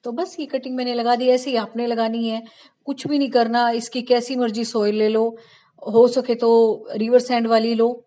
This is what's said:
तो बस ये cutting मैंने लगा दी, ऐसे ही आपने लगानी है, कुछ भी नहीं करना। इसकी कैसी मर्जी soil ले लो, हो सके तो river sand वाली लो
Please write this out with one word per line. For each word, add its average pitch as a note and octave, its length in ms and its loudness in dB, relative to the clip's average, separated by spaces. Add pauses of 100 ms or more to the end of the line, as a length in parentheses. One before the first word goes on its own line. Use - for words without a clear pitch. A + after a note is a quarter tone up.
तो A#3+ 60 -8
बस E4+ 280 -6
ये D4 80 -8
cutting C4 300 -6
मैंने B3 160 -4
लगा A#3+ 220 0
दी, B3 120 -2
ऐसे B3+ 220 2
ही B3+ 80 -2
आपने A3+ 300 -4
लगानी A3+ 400 -2
है, A3+ 140 -6 (460)
कुछ C#4 200 -8
भी D4 100 0
नहीं C#4 120 0
करना। A#3 420 2
इसकी A#3 320 -4
कैसी B3 320 0
मर्जी A#3 300 -2
soil G#3 300 -2
ले G#3+ 140 2
लो, A3+ 260 0 (480)
हो A3+ 260 6
सके A#3+ 280 -2
तो A3+ 560 2
river A3+ 280 4
sand A#3+ 260 -2
वाली A3+ 280 2
लो A3+ 140 2 (180)